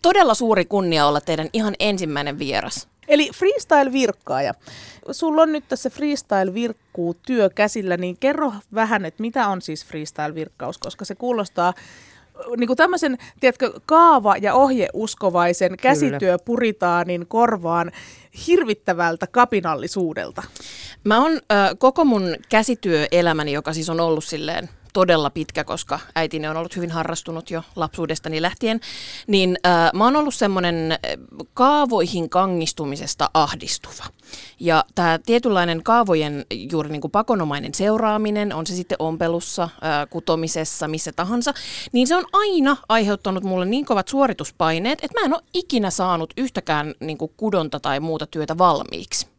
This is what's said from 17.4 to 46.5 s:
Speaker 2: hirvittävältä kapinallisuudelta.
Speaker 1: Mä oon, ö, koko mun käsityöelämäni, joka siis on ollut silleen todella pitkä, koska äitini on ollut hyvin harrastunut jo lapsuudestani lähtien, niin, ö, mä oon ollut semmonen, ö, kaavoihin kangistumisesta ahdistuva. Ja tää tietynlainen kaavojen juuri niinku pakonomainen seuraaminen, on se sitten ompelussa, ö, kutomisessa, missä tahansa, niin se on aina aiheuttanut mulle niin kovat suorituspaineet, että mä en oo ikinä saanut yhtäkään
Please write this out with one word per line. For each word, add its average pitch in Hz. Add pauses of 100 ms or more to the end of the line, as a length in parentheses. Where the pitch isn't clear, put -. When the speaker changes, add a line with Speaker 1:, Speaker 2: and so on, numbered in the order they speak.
Speaker 2:
hirvittävältä 196
kapinallisuudelta. 170 (640)
Speaker 1:
Mä 220
oon, 320
ö, 202
koko 269
mun 196 (120)
käsityöelämäni, 170
joka 151
siis 160
on 165
ollut 160
silleen 165 (240)
todella 170
pitkä, 156
koska - (140)
äitini 156
on 156
ollut 165
hyvin 175
harrastunut 165
jo 165 (140)
lapsuudestani 160
lähtien, 220 (460)
niin, 185 (100)
ö, - (300)
mä 214
oon 262
ollut 302
semmonen, 175
ö, - (580)
kaavoihin 240
kangistumisesta 160
ahdistuva. - (560)
Ja 165 (100)
tää 165
tietynlainen 190
kaavojen 165 (260)
juuri 151
niinku 151
pakonomainen 160
seuraaminen, 214
on 160
se 180
sitten 180
ompelussa, 165 (120)
ö, 147
kutomisessa, 160
missä 156
tahansa, 233 (380)
niin 247
se 330
on 370
aina 349 (120)
aiheuttanut 202
mulle 185
niin 262
kovat 208
suorituspaineet, 220
että -
mä 392
en 285
oo - (140)
ikinä 240
saanut 175
yhtäkään 160